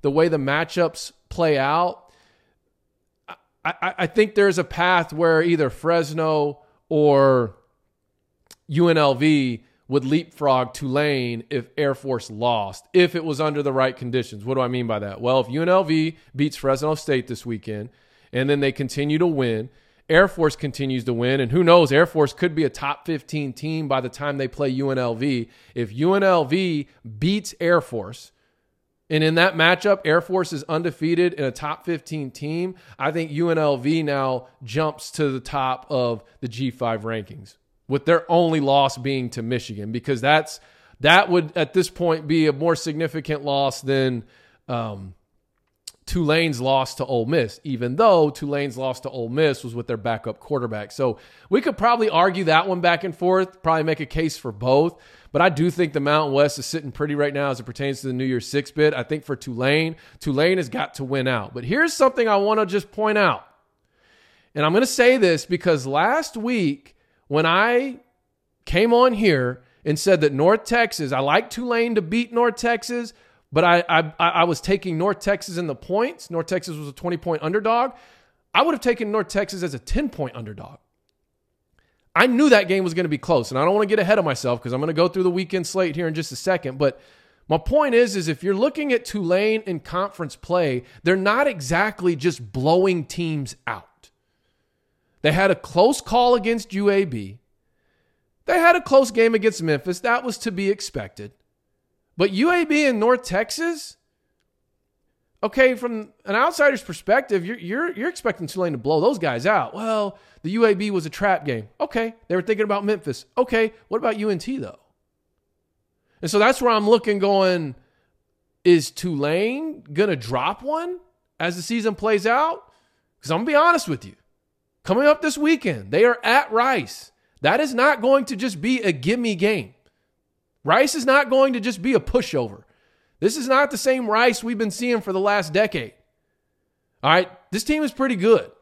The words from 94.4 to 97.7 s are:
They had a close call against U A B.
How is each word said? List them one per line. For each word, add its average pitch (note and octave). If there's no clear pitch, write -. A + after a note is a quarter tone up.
They D3+
had F#3+
a F3+
close -
call B3
against A3+
U G3+
A G3
B. A2